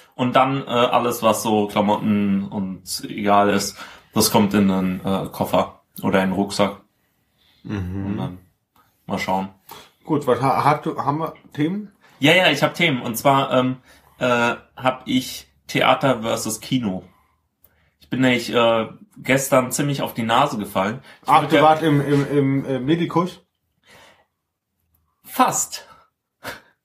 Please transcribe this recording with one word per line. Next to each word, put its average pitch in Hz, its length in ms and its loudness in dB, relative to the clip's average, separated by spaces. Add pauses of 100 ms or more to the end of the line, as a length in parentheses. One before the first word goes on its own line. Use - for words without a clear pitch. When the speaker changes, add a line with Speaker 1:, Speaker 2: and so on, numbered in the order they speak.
(160)
Speaker 1:
Und 123 200 0
dann, 135 300 2
äh, - 40 -10
alles, 120 540 0
was 107 200 2
so 107 240 0
Klamotten 104 800 0
und 95 600 -8
egal 101 420 2
ist, 98 280 -2 (360)
das - 180 2
kommt 104 220 2
in 101 180 4
einen, 92 300 -2
äh, 95 300 -4
Koffer - 500 -4 (220)
oder 95 200 2
in 95 60 -2
den 92 60 -2
Rucksack. 101 460 -2 (800)
Speaker 2:
Mhm. 98 420 -8
Speaker 1:
Und 104 120 -6
dann 90 200 -8 (680)
mal 98 140 -6
schauen. 95 300 -4 (540)
Speaker 2:
Gut, 147 240 -2
was 123 140 2
ha-, 135 220 0
hast 151 220 2
du, 160 120 -6
haben 139 220 -2
wir 156 140 -6 (200)
Themen? 185 380 -4 (280)
Speaker 1:
Ja, 165 140 4
ja, 180 160 4
ich 147 140 0
hab 147 100 2
Themen. 147 280 0
Und 117 160 -6
zwar, 139 360 2
ähm, 131 240 2 (400)
äh, 120 380 2 (200)
hab 127 300 -2
ich - 420 -4 (200)
Theater 131 540 2
versus 110 400 -4
Kino. 107 420 -4 (960)
Ich - 100 -20
bin 127 120 -2
nämlich, 120 320 0
äh, 113 340 2 (300)
gestern 131 540 0
ziemlich 143 300 -2
auf - 120 -6
die 117 100 -6
Nase 120 340 0
gefallen. 101 440 -4 (220)
Ich - 60 -4
Speaker 2:
Ach, 151 120 6
Speaker 1:
würd 147 100 -2
Speaker 2:
du 156 60 6
Speaker 1:
ja 143 60 6
Speaker 2:
warst 156 200 6
im, 143 180 2
im, 139 280 0
im, 139 360 0
äh, 131 140 -4
Medikus? 165 640 -2 (1800)
Speaker 1:
Fast. - 640 -2 (960)